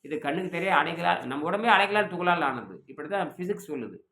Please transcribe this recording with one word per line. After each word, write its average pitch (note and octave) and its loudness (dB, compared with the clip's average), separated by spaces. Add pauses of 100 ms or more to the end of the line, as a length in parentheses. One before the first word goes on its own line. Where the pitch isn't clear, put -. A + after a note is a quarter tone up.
இது D3 -6
கண்ணுக்கு E3 -2
தெரிய F3 -2
அலைகளால், E3+ 2
நம்ம C#3+ -4
உடம்பே G#3 0
அலைகளால் G3+ 4
துகளால் F3 2
ஆனது. A2+ -4 (120)
இப்படி C#3+ -12
தான் D3+ -2
ஃபிசிக்ஸ் F3+ -6
சொல்லுது. A2 -8 (140)